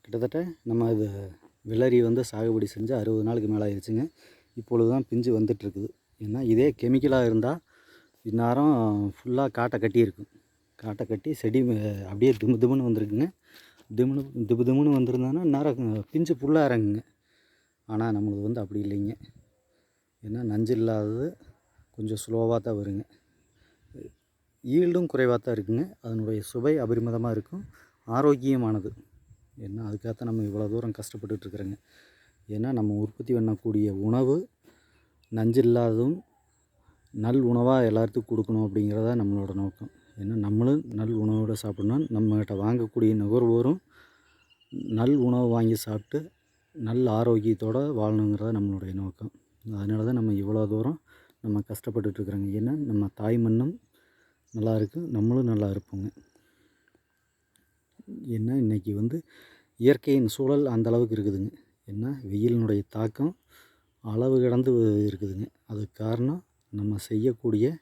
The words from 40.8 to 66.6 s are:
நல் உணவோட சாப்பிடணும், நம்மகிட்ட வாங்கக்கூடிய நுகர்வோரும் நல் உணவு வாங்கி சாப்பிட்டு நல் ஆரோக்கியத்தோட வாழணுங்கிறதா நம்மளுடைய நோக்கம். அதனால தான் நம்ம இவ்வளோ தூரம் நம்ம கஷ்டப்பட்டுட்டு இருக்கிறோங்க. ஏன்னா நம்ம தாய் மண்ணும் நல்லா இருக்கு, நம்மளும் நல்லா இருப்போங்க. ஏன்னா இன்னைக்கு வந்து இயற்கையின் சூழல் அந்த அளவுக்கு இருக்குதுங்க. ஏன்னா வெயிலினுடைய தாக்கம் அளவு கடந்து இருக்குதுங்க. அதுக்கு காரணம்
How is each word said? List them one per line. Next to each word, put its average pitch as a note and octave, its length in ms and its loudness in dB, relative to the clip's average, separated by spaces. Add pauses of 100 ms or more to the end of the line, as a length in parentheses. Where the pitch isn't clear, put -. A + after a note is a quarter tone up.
நல் A2 200 -2
உணவோட G#2+ 380 0
சாப்பிடணும், G#2 520 -2
நம்மகிட்ட G#2+ 520 0
வாங்கக்கூடிய A2 600 2
நுகர்வோரும் A#2 640 2 (1080)
நல் A#2 280 2
உணவு B2 320 2
வாங்கி A2+ 280 2
சாப்பிட்டு G#2+ 440 -6 (560)
நல் A#2+ 320 -2
ஆரோக்கியத்தோட A2 720 2 (160)
வாழணுங்கிறதா G#2+ 580 0
நம்மளுடைய G2 420 -4
நோக்கம். F#2+ 380 -8 (420)
அதனால G#2+ 300 -4
தான் A#2+ 100 -2
நம்ம A2 200 0
இவ்வளோ G#2 340 0
தூரம் A2+ 320 -2 (420)
நம்ம G#2 200 -2
கஷ்டப்பட்டுட்டு G#2+ 580 -6
இருக்கிறோங்க. G2 320 -4
ஏன்னா A2 200 -2 (100)
நம்ம G#2 320 0
தாய் A2 240 0
மண்ணும் A#2 360 2 (800)
நல்லா A2 220 0
இருக்கு, G#2+ 240 -2
நம்மளும் B2 460 0
நல்லா G#2 240 0
இருப்போங்க. G2 380 -6 (2250)
ஏன்னா A2+ 260 -2
இன்னைக்கு G#2+ 400 0
வந்து A#2 220 -2 (600)
இயற்கையின் C3+ 480 4
சூழல் C#3+ 380 0
அந்த A2+ 240 0
அளவுக்கு A#2 260 2
இருக்குதுங்க. G2+ 360 -2 (360)
ஏன்னா A2+ 360 -6
வெயிலினுடைய G#2+ 680 0
தாக்கம் A2+ 420 -4 (720)
அளவு B2 380 2
கடந்து B2 300 2 (340)
இருக்குதுங்க. G2 420 -6 (180)
அதுக்கு G#2+ 380 -8
காரணம் A#2+ 380 -2 (320)